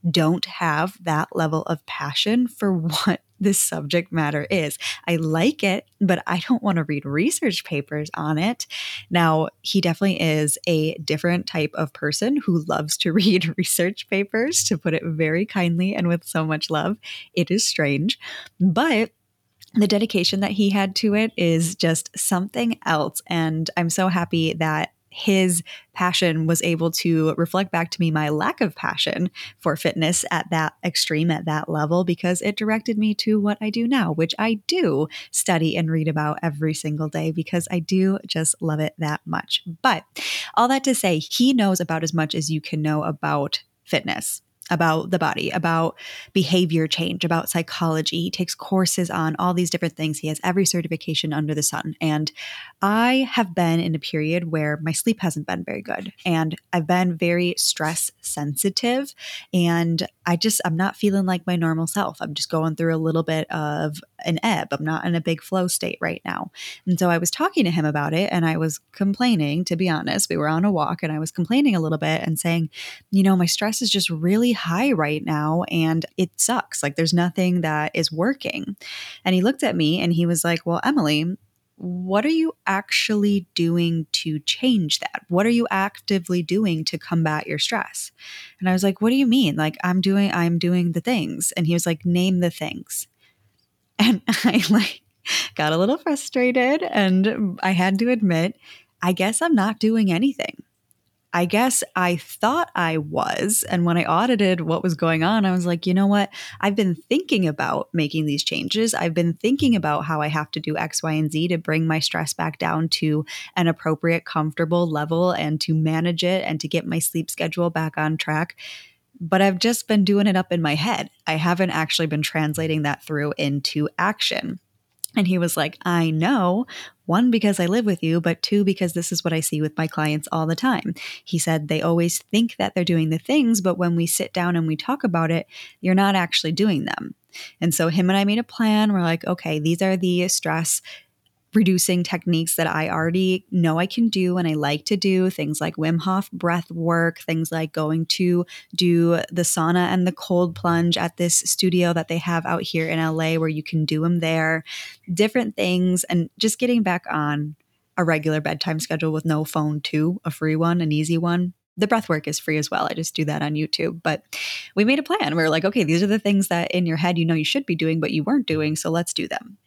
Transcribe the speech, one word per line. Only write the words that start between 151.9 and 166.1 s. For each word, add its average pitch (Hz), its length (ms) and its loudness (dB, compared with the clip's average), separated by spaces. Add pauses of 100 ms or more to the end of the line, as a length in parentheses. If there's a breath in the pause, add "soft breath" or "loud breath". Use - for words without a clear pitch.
that 165 140 -2
they 170 100 -4
have 170 280 -2
out 170 180 -2
here 160 240 -2
in 165 120 -2
L 160 220 0
A 160 160 0
where 160 120 0
you 156 140 -4
can 156 220 -2
do 156 200 -2
'em 175 140 2
there, 160 440 0 (480 loud breath)
different 214 440 0
things," 180 500 2
and 170 320 0
just - 220 0
getting 240 240 2
back 180 260 -2
on 147 460 -2 (420)
a 180 60 2
regular 156 360 2
bedtime 156 400 -4
schedule 160 320 -2
with 156 140 -4
no 156 180 2
phone 151 380 -2
too, 160 420 0
a 160 80 -4
free 156 240 -2
one, 170 260 2
an 156 100 0
easy 156 260 0
one. 175 360 0 (220)
The 208 120 0
breath 220 220 0
work 151 180 0
is 147 120 -4
free 156 180 -2
as 151 120 -2
well. - 200 0
I - 40 -4
just - 220 -6
do 156 100 0
that 147 160 -2
on 151 120 -2
YouTube. 165 500 -4
But 156 200 -2 (520 loud breath)
we 208 100 4
made 269 140 2
a 294 40 -4
plan. 320 320 -2
We 165 80 2
were 160 60 2
like, 160 160 2
"Okay, 220 180 2
these 170 200 2
are 208 40 2
the 208 120 2